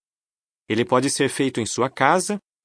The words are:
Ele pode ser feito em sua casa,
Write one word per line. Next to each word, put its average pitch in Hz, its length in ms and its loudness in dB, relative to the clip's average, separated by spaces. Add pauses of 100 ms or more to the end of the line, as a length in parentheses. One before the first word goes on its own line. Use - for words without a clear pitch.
(680)
Ele 110 160 2
pode 131 240 2
ser 139 180 0
feito 135 320 -2
em 113 60 -2
sua 123 240 -2
casa, 180 480 0 (280)